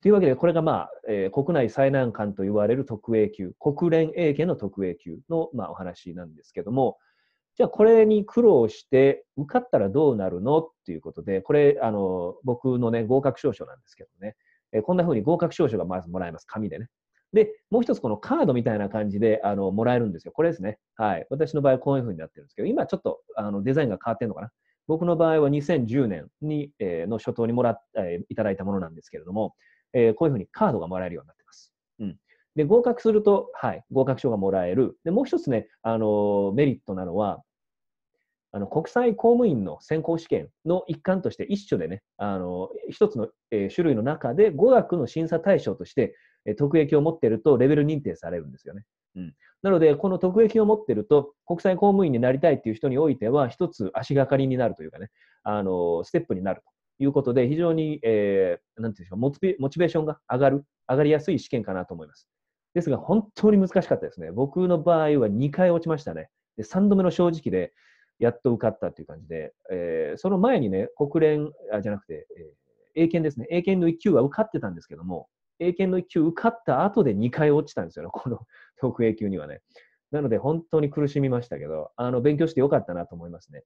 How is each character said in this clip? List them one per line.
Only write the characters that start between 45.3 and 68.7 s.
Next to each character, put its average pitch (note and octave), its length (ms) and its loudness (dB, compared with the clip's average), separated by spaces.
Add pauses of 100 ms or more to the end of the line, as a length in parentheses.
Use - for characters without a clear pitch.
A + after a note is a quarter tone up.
対 E3+ 200 2
象 G#2 160 -4
と F2 100 -14
し - 80 -20
て、 - 220 0 (300)
え G#2+ 60 -4
ー、 G#2 40 -2
特 C#3+ 240 2
益 D3 160 2
を C#3+ 60 6
持 D#3 100 0
っ - 80 -10
て A#2+ 100 2
る A2 120 0
と C#3+ 160 4
レ B2 100 4
ベ D3 100 4
ル D3 80 2
認 D3+ 160 -2
定 F2 140 -8
さ E2+ 140 -14
れ F2 100 -6
る D2 80 -14
ん C2 40 -18
で C2 60 -20
す - 100 -20
よ C#2+ 60 -18
ね。 G2+ 100 -18 (320)
う F#2 60 -12
ん。 E2+ 140 -14 (260)
な G3 100 0
の F3 80 4
で、 D#3 160 6
こ F#3 140 -2
の F#3 100 -2
特 F#3 220 4
益 A3 180 4
を G#3+ 60 4
持 G#3 100 4
っ G#3+ 100 -10
て A2+ 100 0
る G#2+ 100 -4
と、 D3 280 4 (120)
国 E3+ 160 -6
際 F#3 140 2
公 G3+ 120 2
務 G3 180 4
員 D3 60 0
に A#2 80 0
な B2 120 2
り C3+ 80 0
た E3+ 100 4
い C#3+ 60 4
っ - 60 -8
て A2+ 80 -4
い - 20 -2
う G#2+ 40 -4
人 C#3 140 -4
に B2+ 80 0
お D#3 120 2
い C3 80 0
て G#2+ 120 -2
は、 C3+ 200 2
一 E3+ 180 -4
つ F#2+ 260 -6
足 - 220 -4
が C3+ 100 4
か C3+ 120 0
り C3+ 100 2
に B2+ 100 -2
な B2 100 0
る F#2 80 -4
と D#2 80 -16
い D#2 40 -14
う D#2 40 -16
か - 80 -20
ね、 G#2 100 -14 (340)
あ G#2 180 -2
の F#2+ 100 -2
ー、 F2 320 0
ス - 80 -14
テ B2+ 80 0
ッ A2+ 60 -6
プ - 80 -6
に F#2 80 -6
な F#2+ 120 -4
る - 80 -10 (360)
と C3+ 60 -4
い - 40 0
う C#3 40 2
こ C#3 120 0
と B2 100 -2
で、 B2 140 2
非 D3 80 -2
常 E3+ 180 0
に、 D#3 300 -4
え G2 560 0 (200)
ー、 - 20 -8
な A#2 80 -4
ん G#2 40 -8
て - 80 -16
い - 20 -18
う - 20 -20
ん - 0 -
で F2+ 40 -20
し F2+ 40 -14
ょ - 20 -10
う、 G#2 40 -6
モ C3+ 120 0
チ - 80 -16
ベ-、 F#3+ 200 0
モ C3+ 100 -2
チ D3+ 80 -10
ベ F3 80 2
ー D#3+ 40 2
シ E3 80 -4
ョ D#3 40 0
ン D#3 40 -4
が D3+ 140 -8 (120)
上 B2 80 -2
が C#3 100 6
る、 C#3+ 160 -2 (220)
上 B2+ 80 0
が D3 80 2
り D3 80 2
や D3+ 80 4
す D3 120 -4
い C#3+ 80 0
試 - 100 -12
験 A2 140 -4
か G2 100 -8
な F2+ 120 -6
と - 80 -14
思 E2 120 -14
い - 20 -20
ま D2 80 -20
す。 - 120 -20 (460)
で E3+ 80 0
す D3 80 -4
が、 B2+ 80 0
本 G#3+ 380 0
当 G#3+ 160 4
に G#3 60 6
難 F#3+ 100 4 (140)
し - 60 -8
か C3 80 2
っ - 40 -6
た - 60 -8
で D2 60 -10
す F2 100 -16
ね。 D#2 100 -10
僕 C#3+ 360 -2
の F3 120 2
場 D#3+ 240 2
合 D3+ 160 2
は A2+ 80 2
二 B2 240 0
回 F3+ 200 2
落 E3+ 120 0
ち E3 60 -6
ま D#3 80 -2
し C#3+ 60 -12
た E2 100 -10
ね。 D#2 160 -14 (260)
で、 A2 80 -10
三 G3 240 2
度 G3+ 80 6
目 F#3+ 80 4
の F3+ 80 2
正 F3 180 2
直 D#3 220 -4
で、 F2+ 220 -2 (460)
や A#2 120 2
っ - 100 -16
と B2 100 2
受 A2 100 -2
か A#2+ 80 0
っ G#2 100 -8